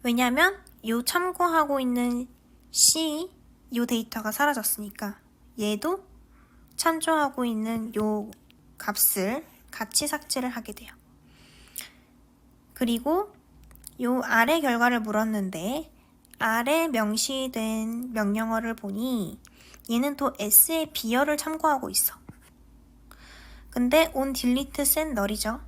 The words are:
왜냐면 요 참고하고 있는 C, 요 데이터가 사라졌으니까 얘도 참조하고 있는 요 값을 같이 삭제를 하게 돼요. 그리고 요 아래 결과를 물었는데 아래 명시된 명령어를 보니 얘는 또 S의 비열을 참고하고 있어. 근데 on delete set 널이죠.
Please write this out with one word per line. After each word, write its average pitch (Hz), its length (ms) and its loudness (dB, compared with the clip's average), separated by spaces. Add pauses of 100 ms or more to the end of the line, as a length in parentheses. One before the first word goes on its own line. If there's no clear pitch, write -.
왜냐면 254 540 4 (300)
요 233 160 0
참고하고 330 760 2
있는 247 480 -2 (420)
C, 320 580 2 (460)
요 240 120 2
데이터가 226 440 -2
사라졌으니까 214 880 -2 (400)
얘도 214 480 -2 (680)
참조하고 311 680 0
있는 220 520 -2
요 214 340 0 (480)
값을 208 680 -2 (280)
같이 226 340 -2
삭제를 269 420 -4
하게 226 260 -10
돼요. - 200 -18 (1800)
그리고 277 640 0 (680)
요 247 220 0
아래 240 380 4
결과를 240 400 2
물었는데 214 880 -2 (480)
아래 240 480 2
명시된 226 1300 -2
명령어를 226 640 0
보니 214 640 -4 (500)
얘는 277 260 0
또 269 220 0
S의 311 540 2
비열을 269 440 2
참고하고 311 540 0
있어. - 240 0 (1600)
근데 294 440 4
on 269 200 0
delete 269 480 0
set 311 320 0
널이죠. 214 540 -2